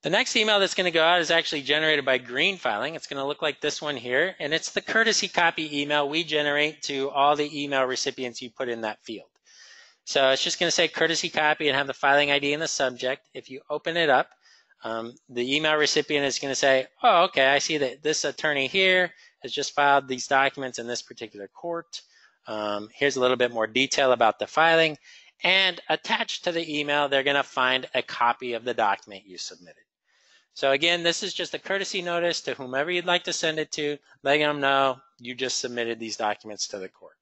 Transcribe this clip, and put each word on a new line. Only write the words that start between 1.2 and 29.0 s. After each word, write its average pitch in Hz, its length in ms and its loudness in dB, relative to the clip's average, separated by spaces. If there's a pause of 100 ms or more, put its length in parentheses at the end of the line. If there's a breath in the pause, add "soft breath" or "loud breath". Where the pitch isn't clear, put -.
is 160 100 0
actually 165 320 0
generated 147 420 2
by 131 140 2
Green 139 380 -2
Filing. 127 400 -4
It's - 100 -14
gonna 139 220 -6
look 147 140 -6
like 147 180 -4
this 151 200 -4
one 147 160 -6
here, 131 440 0
and 151 120 -4
it's 160 200 -4
the 196 80 -2
courtesy 220 480 0
copy 156 540 0
email 147 260 0
we 160 160 -2
generate 147 580 0
to 139 280 -4
all 143 260 4
the 147 260 -4
email 139 220 0
recipients 127 580 -6
you 123 80 -14
put 131 180 -6
in 117 120 -6
that 107 240 -8
field. 107 260 -14 (760 loud breath)
So 135 260 4
it's 135 120 2
just - 160 -4
gonna 170 140 0
say 170 160 2
courtesy 160 420 0
copy 151 380 0
and 135 80 2
have 139 100 0
the 135 80 -6
filing 143 380 4
I 143 80 2
D 143 120 0
in 147 60 -2
the 160 80 -4
subject. 127 680 -4
If 131 160 -16
you 131 100 -14 (100)
open 156 260 -4
it 165 140 2
up, 135 220 4 (500 soft breath)
um, 113 320 -6 (140)
the 123 260 -2
email 156 220 2
recipient 147 500 2
is 131 140 -2
gonna 135 160 -4
say, 135 320 4 (160)
"Oh, 190 220 6
okay, 135 200 2
I 139 140 4
see 156 180 -2
that 131 240 -4
this 151 220 -2
attorney 143 420 -2
here 185 480 2 (280 soft breath)
has 127 100 -12
just - 240 -4
filed 139 320 4
these 127 180 -6
documents 135 540 0
in 117 80 -8
this 120 140 -6
particular 104 440 -14
court. - 560 -12 (460 soft breath)
Um, 107 440 -4
here's 139 220 0
a 131 60 -2
little 127 160 4
bit 123 160 0
more 110 160 -2
detail 131 420 2
about 117 300 4
the 104 80 -4
filing." 160 500 4 (460 loud breath)
And 185 440 2
attached 214 540 -4
to 180 80 -2
the 165 300 -4
email, 147 280 0
they're 135 140 2
gonna 143 220 2
find 127 500 0
a 123 80 0
copy 120 520 -2
of 113 100 -6
the 120 100 -2
document 101 500 -2